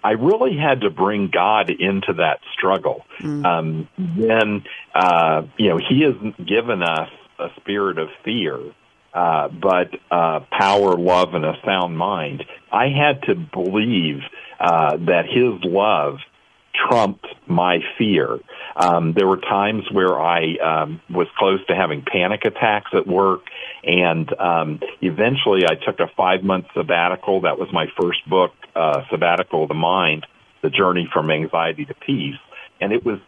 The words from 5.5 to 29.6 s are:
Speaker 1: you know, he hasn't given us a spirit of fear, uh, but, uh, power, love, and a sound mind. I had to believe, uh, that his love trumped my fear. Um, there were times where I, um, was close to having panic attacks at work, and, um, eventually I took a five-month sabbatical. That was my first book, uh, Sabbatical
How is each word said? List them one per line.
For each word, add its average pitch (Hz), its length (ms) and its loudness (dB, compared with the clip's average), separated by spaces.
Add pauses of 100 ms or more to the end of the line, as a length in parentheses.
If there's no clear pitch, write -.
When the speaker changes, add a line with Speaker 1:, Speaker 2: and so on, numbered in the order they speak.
Speaker 1:
you 107 120 2
know, 82 80 2
he 131 240 2
hasn't 107 460 -2
given 110 340 0
us 80 280 -2 (280)
a - 120 -8 (100)
spirit 98 400 -2
of 78 100 -6 (160)
fear, 87 340 -4 (540)
uh, 80 360 0
but, 90 420 0 (180)
uh, 82 300 2 (120)
power, 98 460 4
love, 90 380 2
and 78 100 -2
a 78 80 -2 (100)
sound 90 360 -2
mind. 82 440 -4 (280)
I 113 160 2
had 139 360 0
to 101 120 0
believe, 95 840 -2 (380)
uh, 80 380 2
that 85 300 2
his 120 440 0
love 85 460 2 (560)
trumped 107 540 2 (180)
my 87 340 2 (180)
fear. 73 420 0 (360)
Um, 85 380 2
there 95 140 4
were 95 100 4
times 101 540 -2
where 92 280 2
I, 82 440 2
um, 80 360 -2 (120)
was 85 160 0 (100)
close 98 300 2
to 90 80 2
having 80 260 -2
panic 92 440 -2
attacks 104 480 0
at 98 120 2
work, 95 360 2 (420)
and, 82 560 2
um, 82 400 0 (220)
eventually 98 640 2
I 80 80 2
took - 240 -6
a 85 80 0 (100)
five-month 92 560 0
sabbatical. 87 680 0
That 82 180 0
was 90 120 -6
my 80 140 0 (160)
first 87 260 -2
book, 90 260 2 (200)
uh, 73 360 0
Sabbatical 85 540 0